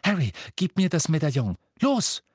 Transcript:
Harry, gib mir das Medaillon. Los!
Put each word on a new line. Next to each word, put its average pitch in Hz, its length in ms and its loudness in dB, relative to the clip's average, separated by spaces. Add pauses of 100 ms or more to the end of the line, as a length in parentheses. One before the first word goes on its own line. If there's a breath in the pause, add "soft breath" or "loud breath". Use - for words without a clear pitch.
Harry, 175 280 0 (240 loud breath)
gib - 220 -2
mir 190 120 2
das 165 200 0
Medaillon. 139 460 0 (260)
Los! 262 420 0 (120)